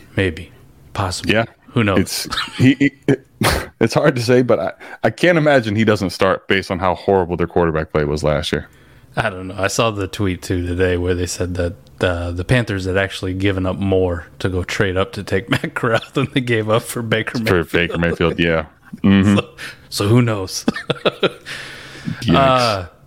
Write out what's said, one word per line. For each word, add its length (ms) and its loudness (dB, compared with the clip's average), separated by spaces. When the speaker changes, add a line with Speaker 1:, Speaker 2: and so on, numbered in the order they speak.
Speaker 1:
Maybe. 340 -2
Possibly. 400 -2
Speaker 2:
Yeah. 100 2
Speaker 1:
Who 140 0
knows? 140 2
Speaker 2:
It's, 300 -4
he, 180 6
he, 160 2
it, 180 0
<laughs> 400 -2
it's 140 2
hard 220 4
to 60 -2
say, 200 6
but 180 4
I, 120 -4
I 80 2
can't 260 2
imagine 400 2
he 80 4
doesn't 260 2
start 380 0
based 220 0
on 80 -2
how 160 0
horrible 420 2
their 120 0
quarterback 440 0
play 120 2
was 200 -2
last 280 0
year. 160 -4
Speaker 1:
I 140 -2
don't 180 -10
know. 80 -12
I 120 -2
saw 220 0
the 180 -4
tweet, 340 -4
too, 240 -2
today 300 0
where 180 0
they 120 -2
said 280 -6
that, 200 -4
uh, 320 -2
the 120 -6
Panthers 420 -2
had 100 -2
actually 380 -2
given 320 0
up 100 -2
more 500 0
to 80 -2
go 160 -2
trade 320 -2
up 160 0
to 100 -10
take 280 -2
<laughs> 0 -
Matt 240 -2
Corral 260 0
than 180 0
they 80 0
gave 300 0
up 120 4
for 200 -8
Baker 360 -2
Speaker 2:
For 60 -2
Speaker 1:
Mayfield. 280 2
Speaker 2:
Baker 260 0
Mayfield, 400 0
yeah. 280 2
Mm-hmm. 400 4
Speaker 1:
<laughs> 60 -20
So, 160 -4
so 20 0
who 140 6
knows? 420 -4
<laughs> 100 0
Speaker 2:
Yikes. 120 2
Speaker 1:
Uh, 540 2